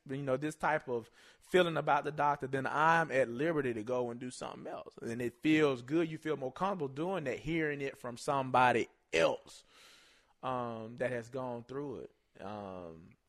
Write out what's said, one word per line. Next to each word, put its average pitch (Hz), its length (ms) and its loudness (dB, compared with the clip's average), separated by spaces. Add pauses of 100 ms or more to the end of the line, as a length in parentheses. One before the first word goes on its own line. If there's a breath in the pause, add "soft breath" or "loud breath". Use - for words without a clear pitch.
you 139 140 -6
know, 131 140 0
this 151 180 -4
type 156 340 -2
of 120 220 -4 (400 soft breath)
feeling 170 280 6
about 147 260 2
the 143 80 -4
doctor, 143 340 0
then 131 200 -2
I'm 156 440 4
at 127 200 2
liberty 139 420 0
to 110 100 -4
go 123 280 -2
and 120 100 -10
do 127 100 -8
something - 400 -10
else." - 300 -12
And 117 220 -4
it 117 200 -4
feels 151 380 6
good. 160 300 0
You 156 80 -8
feel 151 180 -2
more 131 160 -6
comfortable 180 360 -2
doing 160 360 -4
that, 117 140 -2
hearing 147 420 -2
it 139 160 -6
from 123 220 -10
somebody 127 720 4 (240)
else, - 520 2 (800 soft breath)
um, 120 560 -6
that 123 120 -2
has 120 200 -6
gone 123 360 -6
through 131 340 -8
it. - 100 -12 (320)
Um, 92 720 -12 (140)